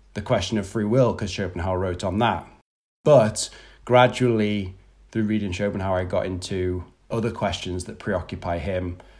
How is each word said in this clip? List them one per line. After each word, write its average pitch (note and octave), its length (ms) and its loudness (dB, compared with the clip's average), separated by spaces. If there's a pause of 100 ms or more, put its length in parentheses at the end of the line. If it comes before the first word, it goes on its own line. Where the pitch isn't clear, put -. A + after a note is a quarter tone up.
(160)
the A2 80 -6
question A2 360 -2
of G2 80 -4
free G#2+ 200 -2
will, A#2+ 280 4
'cause G2+ 160 -6
Schopenhauer F#2 480 -4
wrote F#2 240 -4
on F#2+ 160 -2
that. G#2+ 280 0 (580)
But B2 460 6 (340)
gradually, A2+ 920 4 (380)
through A2 120 0
reading G2+ 280 0
Schopenhauer, G2 460 -2
I F#2 60 0
got F#2 220 0
into F#2 580 -4 (260)
other A2+ 200 -2
questions F#2 540 -4
that - 140 -14
preoccupy F2 600 -4
him, F2+ 380 -4 (240)